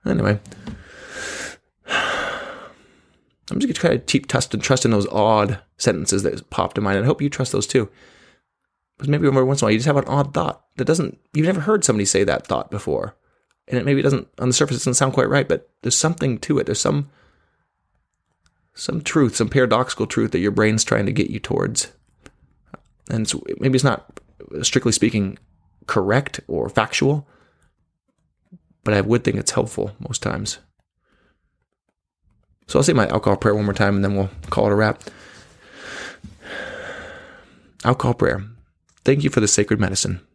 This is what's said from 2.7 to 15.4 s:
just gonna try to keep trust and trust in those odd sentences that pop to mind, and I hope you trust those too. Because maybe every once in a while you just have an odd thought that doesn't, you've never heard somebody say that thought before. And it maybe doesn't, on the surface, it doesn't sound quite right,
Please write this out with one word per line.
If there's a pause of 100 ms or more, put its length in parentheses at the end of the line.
just
gonna
try
to
keep
trust
and
trust
in
those
odd (160)
sentences
that
pop
to
mind,
and
I
hope
you
trust
those
too. (1080)
Because
maybe
every
once
in
a
while
you
just
have
an
odd
thought (120)
that
doesn't, (120)
you've
never
heard
somebody
say
that
thought
before. (540)
And
it
maybe
doesn't, (140)
on
the
surface,
it
doesn't
sound
quite
right,